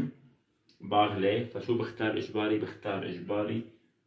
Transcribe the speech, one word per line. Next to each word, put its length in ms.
<coughs> 760
بارلي، 540
فشو 320
بختار 400
إجباري؟ 420
بختار 460
إجباري 560